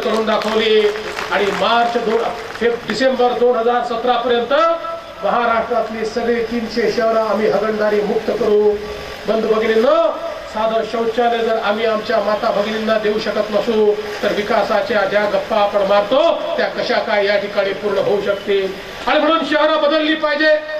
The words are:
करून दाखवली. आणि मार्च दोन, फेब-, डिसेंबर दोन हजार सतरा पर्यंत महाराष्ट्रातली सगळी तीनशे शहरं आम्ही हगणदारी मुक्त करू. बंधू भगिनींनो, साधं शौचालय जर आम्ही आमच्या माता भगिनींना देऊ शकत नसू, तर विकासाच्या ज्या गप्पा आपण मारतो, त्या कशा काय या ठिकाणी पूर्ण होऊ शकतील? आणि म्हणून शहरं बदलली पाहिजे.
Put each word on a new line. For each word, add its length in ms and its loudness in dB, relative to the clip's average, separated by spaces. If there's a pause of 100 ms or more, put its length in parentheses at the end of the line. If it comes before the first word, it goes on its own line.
करून 220 0
दाखवली. 640 2 (440)
आणि 140 0
मार्च 640 0
दोन, 140 0 (360)
फेब-, 280 -2
डिसेंबर 520 0
दोन 180 4
हजार 260 0
सतरा 300 -2
पर्यंत 400 0 (680)
महाराष्ट्रातली 840 0
सगळी 380 -2
तीनशे 480 -2
शहरं 280 2
आम्ही 300 0
हगणदारी 520 0
मुक्त 280 -2
करू. 480 2 (500)
बंधू 260 0
भगिनींनो, 640 2 (360)
साधं 380 0
शौचालय 460 0
जर 200 0
आम्ही 280 -2
आमच्या 320 0
माता 340 0
भगिनींना 460 0
देऊ 220 0
शकत 320 -2
नसू, 420 2 (300)
तर 100 0
विकासाच्या 720 0
ज्या 200 0
गप्पा 320 -2
आपण 240 2
मारतो, 600 2 (160)
त्या 80 0
कशा 340 -2
काय 260 0
या 120 2
ठिकाणी 360 -2
पूर्ण 240 -2
होऊ 240 0
शकतील? 460 0 (400)
आणि 120 4
म्हणून 260 4
शहरं 360 2
बदलली 340 2
पाहिजे. 360 2 (280)